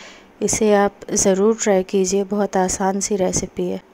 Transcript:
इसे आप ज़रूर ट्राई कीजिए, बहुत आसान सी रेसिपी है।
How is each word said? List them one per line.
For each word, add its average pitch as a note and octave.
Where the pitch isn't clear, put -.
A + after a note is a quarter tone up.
इसे G#3
आप G3+
ज़रूर G#3
ट्राई F#3+
कीजिए, G3
बहुत G3+
आसान F#3+
सी G#3
रेसिपी F#3
है। F#3+